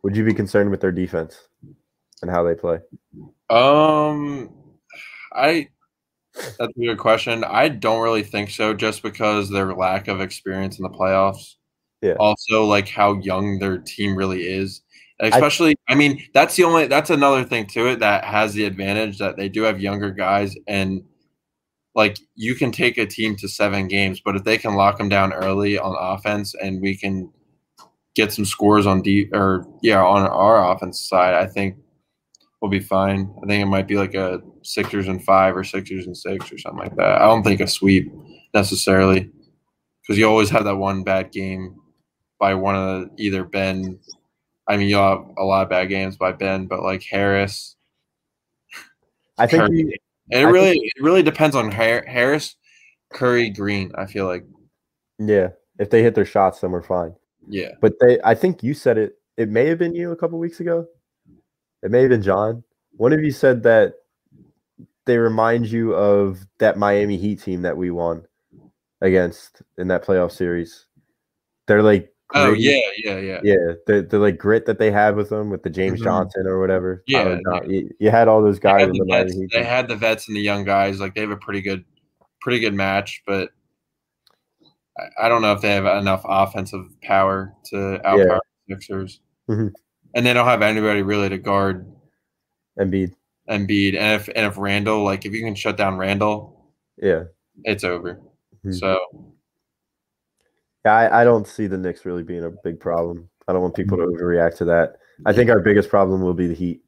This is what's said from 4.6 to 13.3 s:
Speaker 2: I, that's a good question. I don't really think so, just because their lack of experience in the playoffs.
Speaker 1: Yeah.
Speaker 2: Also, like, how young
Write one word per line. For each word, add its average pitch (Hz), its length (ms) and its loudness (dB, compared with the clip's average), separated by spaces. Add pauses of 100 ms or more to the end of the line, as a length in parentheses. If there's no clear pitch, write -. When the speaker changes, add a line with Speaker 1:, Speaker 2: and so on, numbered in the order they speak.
Speaker 2:
I, 147 340 0 (680)
that's - 260 -12
a 117 180 -6
good 117 180 -2
question. 113 460 0
I 110 240 2
don't 113 340 -2
really 113 220 0
think 104 260 -6
so, 110 240 -2
just 107 300 -4
because 107 460 -2
their 98 240 -2
lack 92 340 -4
of 98 140 -6
experience 95 580 -8
in 95 40 -8
the 92 60 -8
playoffs. 95 680 -2 (460)
Speaker 1:
Yeah. 92 160 0
Speaker 2:
Also, 107 460 2
like, 104 240 2
how 101 320 0
young 95 400 -4